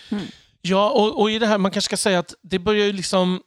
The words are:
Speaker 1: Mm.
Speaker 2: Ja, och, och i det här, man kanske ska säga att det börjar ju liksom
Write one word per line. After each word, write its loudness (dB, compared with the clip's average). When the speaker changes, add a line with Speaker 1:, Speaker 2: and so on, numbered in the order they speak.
Speaker 1:
Mm. -6
Speaker 2:
Ja, 0
och, 2
och 2
i -2
det 0
här, 2
man 0
kanske -2
ska -4
säga 2
att -8
det -4
börjar 2
ju 0
liksom 0